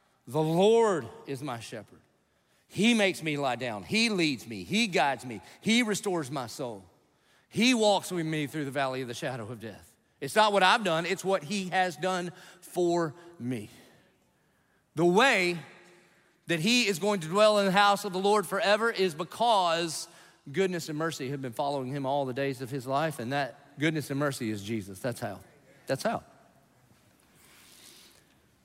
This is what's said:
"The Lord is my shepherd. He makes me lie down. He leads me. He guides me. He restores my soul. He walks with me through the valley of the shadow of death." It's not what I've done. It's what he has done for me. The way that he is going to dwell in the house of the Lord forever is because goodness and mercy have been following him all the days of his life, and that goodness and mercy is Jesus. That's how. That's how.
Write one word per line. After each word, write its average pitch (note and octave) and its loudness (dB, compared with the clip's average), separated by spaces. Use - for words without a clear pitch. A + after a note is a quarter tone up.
"The C#3 -2
Lord F#3 4
is C3+ -8
my B2 -8
shepherd. G#2 -14
He A3+ 2
makes G3 0
me D#3 -2
lie C3+ 0
down. A2+ -6
He A3 0
leads D#3 -2
me. G2+ -10
He G#3 0
guides D3 0
me. A2+ -10
He A#3 2
restores F3+ -4
my B2+ -6
soul. A2 -10
He A#3 4
walks G#3 2
with E3+ -2
me D#3 -2
through D#3 -6
the C3+ -6
valley C3 -2
of B2+ -8
the A#2+ -8
shadow B2 -8
of A#2 -12
death." G#2 -16
It's C#3 -8
not G#3+ 4
what G3 4
I've G#3+ 6
done. E3+ 0
It's F3 -4
what F#3+ 0
he F#3 -4
has F3+ 0
done F3 -4
for E3+ 0
me. A#2 -6
The D#3 2
way F#3 4
that E3+ 0
he A3+ 4
is G3 0
going G3+ 0
to D#3 -8
dwell G#3 6
in G3+ 4
the F#3+ 2
house G3+ 4
of G3+ -8
the F#3 -4
Lord G3+ 4
forever G3+ 2
is F#3 0
because F3 0
goodness F3+ -2
and D3+ -6
mercy D#3 -4
have C#3 -6
been B2+ -6
following C#3+ -2
him C#3 -4
all C#3+ 0
the B2+ -4
days C3+ -4
of A#2+ -10
his B2+ -8
life, D3 -2
and B2 -6
that C#3 -6
goodness D#3 -2
and C#3 -4
mercy C3+ -2
is G#2 -6
Jesus. G2 -8
That's B2 -6
how. G2+ -8
That's - -4
how. - -2